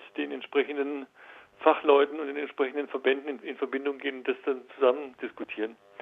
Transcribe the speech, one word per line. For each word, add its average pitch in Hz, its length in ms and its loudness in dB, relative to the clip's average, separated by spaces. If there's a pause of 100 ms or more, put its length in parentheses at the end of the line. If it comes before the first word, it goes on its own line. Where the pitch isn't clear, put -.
(180)
den 147 140 -6
entsprechenden 139 720 -2 (540)
Fachleuten 147 600 6
und 151 80 -6
den 139 100 -8
entsprechenden 143 500 -2
Verbänden 135 400 0
in, 135 120 -6
in 139 180 -10
Verbindung 135 420 -4
gehen 135 200 -6
und 123 80 -12
das 127 180 0
dann 131 160 -2 (140)
zusammen 131 460 2
diskutieren. - 540 -6 (260)